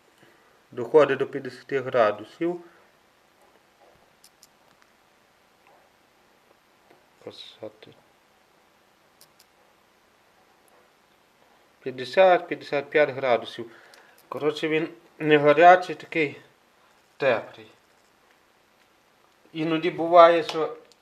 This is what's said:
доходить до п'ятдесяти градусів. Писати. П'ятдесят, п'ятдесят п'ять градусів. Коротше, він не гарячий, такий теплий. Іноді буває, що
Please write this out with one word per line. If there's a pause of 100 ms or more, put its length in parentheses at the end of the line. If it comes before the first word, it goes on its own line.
(720)
доходить
до
п'ятдесяти
градусів. (4000)
Писати. (4000)
П'ятдесят,
п'ятдесят
п'ять
градусів. (580)
Коротше,
він (300)
не
гарячий,
такий (760)
теплий. (1900)
Іноді
буває,
що (260)